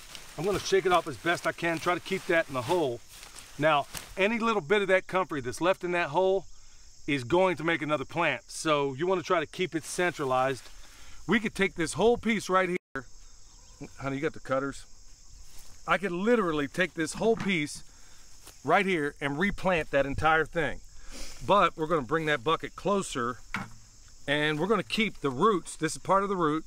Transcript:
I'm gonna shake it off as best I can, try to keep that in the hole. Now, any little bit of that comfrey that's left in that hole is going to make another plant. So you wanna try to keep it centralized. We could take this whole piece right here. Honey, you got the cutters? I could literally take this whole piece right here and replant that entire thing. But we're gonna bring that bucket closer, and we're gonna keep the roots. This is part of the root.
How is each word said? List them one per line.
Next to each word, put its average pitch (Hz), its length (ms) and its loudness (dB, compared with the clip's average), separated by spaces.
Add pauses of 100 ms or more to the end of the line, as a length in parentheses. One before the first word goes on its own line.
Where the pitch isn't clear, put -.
(380)
I'm 151 80 -4
gonna 196 140 0
shake 190 260 2
it 185 80 4
off 165 140 4
as 131 100 -8
best 170 280 -2
I 165 60 2
can, 165 280 -2
try 175 160 0
to 170 40 -4
keep - 280 -4
that 165 200 4
in 139 60 -10
the 131 80 -2
hole. 156 400 0 (560)
Now, 147 300 4 (280)
any 208 240 2
little 214 220 2
bit 196 200 2
of 190 60 0
that 185 200 4
comfrey 175 340 -2
that's 120 180 -6
left 180 240 2
in 175 80 -2
that 175 180 0
hole 190 360 2 (640)
is 139 180 0
going 175 320 4
to 151 80 -6
make 165 160 2
another 147 240 0
plant. 151 420 0
So 143 460 0
you 143 120 -4
wanna 185 180 2
try 175 180 2
to 143 60 -4
keep 180 280 -4
it 156 80 -2
centralized. 135 840 0 (580)
We 214 140 4
could 214 140 -4
take 190 200 0
this 160 180 -2
whole 220 240 4
piece 208 300 0
right 185 220 4
here. 175 360 -6 (920)
Honey, 135 200 -4
you 139 40 -4
got 156 120 0
the - 60 -10
cutters? 135 460 -2 (1000)
I 175 120 4
could 175 160 -2
literally 175 560 2
take 180 240 0
this 160 200 -4
whole 214 220 2
piece 165 480 -2 (800)
right 180 220 4
here 160 360 0
and 143 180 -2
replant 180 520 0
that 139 140 4
entire 151 400 2
thing. 135 360 -2 (640)
But 175 320 4
we're 156 100 -2
gonna 160 140 2
bring 151 260 0
that 147 160 0
bucket 151 320 -2
closer, 147 640 -2 (880)
and 151 320 2
we're 175 80 0
gonna 202 160 2
keep - 380 -2
the 143 100 0
roots. 170 440 2
This 156 180 -2
is 135 80 -10
part 196 220 2
of 202 60 -4
the 202 60 -2
root. 156 320 0